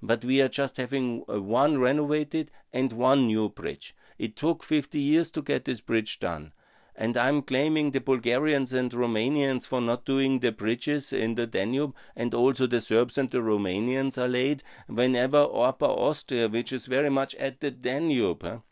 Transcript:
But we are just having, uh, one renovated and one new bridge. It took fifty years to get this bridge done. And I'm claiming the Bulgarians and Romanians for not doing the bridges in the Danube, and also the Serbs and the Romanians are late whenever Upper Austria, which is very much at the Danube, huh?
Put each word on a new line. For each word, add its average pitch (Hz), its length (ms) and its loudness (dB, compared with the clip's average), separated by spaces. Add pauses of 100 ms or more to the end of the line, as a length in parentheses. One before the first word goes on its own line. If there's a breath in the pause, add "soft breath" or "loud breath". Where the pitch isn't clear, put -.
But 113 240 -2
we 135 160 2
are 131 80 2
just 139 260 -4
having, 123 540 -4
uh, 107 120 -4
one 131 360 2
renovated 147 760 0 (220 soft breath)
and 131 180 0
one 127 360 4
new 107 200 2
bridge. - 480 -8 (220 soft breath)
It 117 180 -6
took 160 280 -2
fifty 151 360 -2
years 156 320 2
to 151 100 -4
get 139 240 -2
this 123 160 -4
bridge 110 380 -2
done. 78 340 -4 (420 soft breath)
And 117 220 -2
I'm 139 240 2
claiming 151 480 0
the 135 120 -2
Bulgarians 131 720 0
and 127 200 0
Romanians 123 760 0
for 123 160 -2
not 117 240 -2
doing 135 340 2
the 120 120 0
bridges 123 600 -2
in 110 220 0
the 117 140 -2
Danube, 127 480 -2 (200 loud breath)
and 120 180 -4
also 127 340 2
the 120 140 2
Serbs 117 360 2
and 131 140 0
the 127 80 0
Romanians 113 840 0
are 123 60 0
late 131 340 0 (260 loud breath)
whenever 127 640 2
Upper 127 340 0
Austria, 120 640 0
which 117 220 -2
is 127 140 -6
very 135 240 0
much 135 260 -2
at 135 260 -6
the 143 100 -2
Danube, 123 720 0
huh? 104 160 -8 (120)